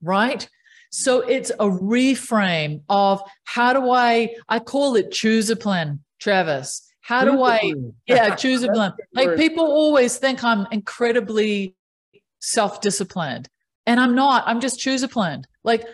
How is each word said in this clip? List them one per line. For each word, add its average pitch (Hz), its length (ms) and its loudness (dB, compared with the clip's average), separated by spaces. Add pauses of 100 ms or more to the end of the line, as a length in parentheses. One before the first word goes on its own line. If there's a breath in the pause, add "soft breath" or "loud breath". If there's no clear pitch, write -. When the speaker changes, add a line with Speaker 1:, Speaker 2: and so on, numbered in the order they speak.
Speaker 1:
right? 214 440 -2 (440 soft breath)
So 254 300 0
it's 254 300 -2
a 208 180 0
reframe 190 1200 0
of 196 320 2 (220 loud breath)
how 240 280 0
do 254 180 0
I, 233 440 2 (140 loud breath)
I 226 100 0
call 262 380 0
it 190 140 0
choose-a-plan, 208 920 -2 (200)
Travis. 160 640 -2 (140)
How 247 240 0
do 262 180 4
I, 233 180 4
Speaker 2:
Choose-a-plan. 143 340 -4 (120)
Speaker 1:
yeah, 226 280 4
choose 262 280 0
a 247 40 -2
Speaker 2:
<laughs> - 80 0
That's - 20 0
Speaker 1:
plan. 202 140 0
Speaker 2:
a - 60 -14
good - 180 -16
Speaker 1:
Like, 262 140 2
Speaker 2:
word. 170 100 0
Speaker 1:
people 320 260 2
always 294 540 2
think 262 260 -2
I'm 214 260 0
incredibly 214 1040 -2 (640)
self-disciplined, 185 1080 -4 (380)
and 240 120 2
I'm 247 160 2
not. 262 320 2
I'm 233 140 -2
just 247 180 -4
choose-a-plan. 226 680 -4 (160)
Like, 226 320 0